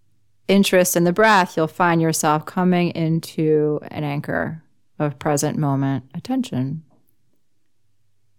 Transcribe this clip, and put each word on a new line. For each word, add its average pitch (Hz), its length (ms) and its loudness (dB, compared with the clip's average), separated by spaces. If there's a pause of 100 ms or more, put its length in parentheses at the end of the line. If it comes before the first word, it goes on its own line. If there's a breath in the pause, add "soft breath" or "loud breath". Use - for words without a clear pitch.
(480)
interest 190 480 4
in 175 80 4
the 175 80 2
breath, 208 440 4
you'll 160 100 2
find 170 340 0
yourself 156 440 0
coming 180 460 0
into 156 880 -2 (100)
an - 140 -8
anchor 151 580 -6 (360)
of 147 200 -4
present 151 400 -2
moment 139 460 -2 (100)
attention. 160 720 -6 (1500)